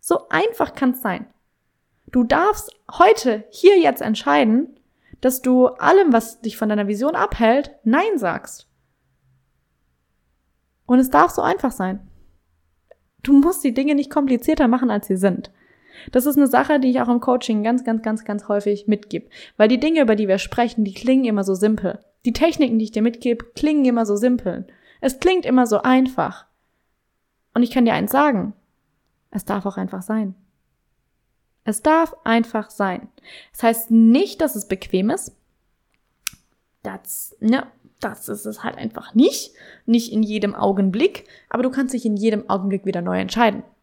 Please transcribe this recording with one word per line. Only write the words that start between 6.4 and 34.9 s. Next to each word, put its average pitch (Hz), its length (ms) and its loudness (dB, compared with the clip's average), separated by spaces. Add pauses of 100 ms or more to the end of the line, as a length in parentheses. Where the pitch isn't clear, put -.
dich 226 160 -8
von 220 120 -4
deiner 208 180 -2
Vision 220 300 -2
abhält, 254 560 0 (100)
Nein 330 360 0
sagst. - 500 -8 (2250)
Und 247 120 4
es 262 120 2
darf 320 200 4
so - 120 -6
einfach 311 300 -2
sein. 190 340 -6 (1160)
Du 269 100 2
musst 302 320 4
die 262 80 0
Dinge 277 220 0
nicht 277 160 -2
komplizierter 277 580 0
machen, 247 220 0
als 208 160 -4
sie 190 100 -2
sind. 185 340 -2 (640)
Das 247 140 2
ist 285 100 0
eine 285 100 6
Sache, 269 320 2
die 254 120 0
ich 254 100 0
auch 240 80 -2
im 240 120 0
Coaching 240 440 -2
ganz, 247 200 -2
ganz, 226 180 -4
ganz, 220 220 -6
ganz 202 240 -8
häufig 202 380 -2
mitgib. - 440 -2 (260)
Weil 214 120 4
die 233 120 2
Dinge, 320 220 2
über 220 120 4
die 208 140 -2
wir 190 100 2
sprechen, 233 460 -2
die 196 80 -6
klingen 262 320 0
immer 208 200 -2
so 190 100 0
simpel. 202 460 -2 (260)
Die 233 60 -2
Techniken, 285 460 0
die 220 60 0
ich 214 80 -10
dir 214 100 -2
mitgebe, 233 420 -2 (100)
klingen 294 320 0
immer 233 180 2
so 202 120 -2
simpel. 220 500 -2 (340)
Es 262 200 -2
klingt 370 260 0
immer 254 200 2
so 214 160 0
einfach. 254 640 0 (1080)
Und 233 80 2
ich 240 80 0
kann 247 140 2
dir 226 100 2
eins 202 160 -2
sagen. 247 420 0 (800)
Es - 140 -8
darf 208 220 -4
auch 196 100 -6
einfach 185 260 -8
sein. 214 320 -6 (1300)
Es - 180 -6
darf 320 320 2 (100)
einfach 226 460 -2
sein. 190 380 -6 (440)
Das - 100 -10
heißt 233 280 0
nicht, 226 500 4
dass 320 140 0
es 208 140 -10
bequem 190 420 -2